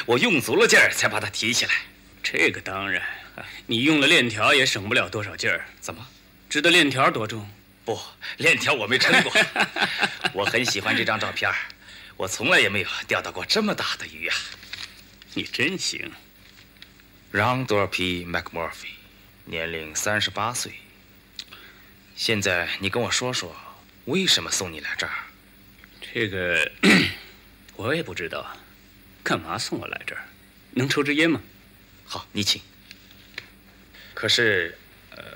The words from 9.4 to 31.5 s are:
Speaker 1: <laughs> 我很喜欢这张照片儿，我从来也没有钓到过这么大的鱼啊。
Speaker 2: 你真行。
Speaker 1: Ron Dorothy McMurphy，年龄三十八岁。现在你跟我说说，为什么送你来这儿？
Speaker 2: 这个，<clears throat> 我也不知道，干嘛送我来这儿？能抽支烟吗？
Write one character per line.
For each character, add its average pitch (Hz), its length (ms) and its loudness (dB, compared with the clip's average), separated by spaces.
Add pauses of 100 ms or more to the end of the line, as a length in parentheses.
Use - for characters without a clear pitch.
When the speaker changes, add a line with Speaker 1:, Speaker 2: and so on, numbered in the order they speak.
Speaker 1:
<laughs> - 520 -2
我 98 100 0
很 117 200 2
喜 101 160 -2
欢 110 160 0
这 117 80 2
张 110 160 0
照 101 100 -2
片 101 180 -2
儿， 92 80 0 (600)
我 95 100 -4
从 117 240 -2
来 180 80 6
也 117 100 6
没 98 120 -2
有 87 80 -4 (180)
钓 92 160 0
到 92 80 -6
过 90 160 -8
这 214 160 2
么 208 100 0
大 - 240 -4
的 - 120 -10
鱼 78 180 -8
啊。 - 100 -2 (960)
Speaker 2:
你 90 100 -4
真 160 340 -2
行。 - 320 -6 (1200)
Speaker 1:
Ron 127 320 2
Dorothy 92 640 0
McMurphy， 85 680 -6 (480)
年 82 280 -6
龄 78 220 -8
三 104 260 -2
十 98 100 -2
八 104 220 -2
岁。 - 200 -6 (1400)
现 107 260 0
在 87 260 0 (120)
你 98 80 0
跟 117 120 -2
我 107 80 -2
说 123 240 -2
说， 87 220 -6 (520)
为 180 200 0
什 - 160 2
么 85 80 -6
送 90 220 -2
你 76 80 -10
来 - 180 -8
这 85 80 -4
儿？ 78 60 -6 (1000)
Speaker 2:
这 117 160 0
个， 90 400 0 (540)
<clears throat> - 540 -20
我 113 180 -2
也 165 80 -2
不 92 100 -10
知 85 160 -8
道， 76 280 -10 (640)
干 104 180 0
嘛 87 160 -6
送 - 220 -4
我 - 80 -10
来 - 180 -10
这 - 80 -8
儿？ - 140 -10 (460)
能 127 160 0
抽 143 160 2
支 143 100 0
烟 160 160 4
吗？ 135 100 2 (640)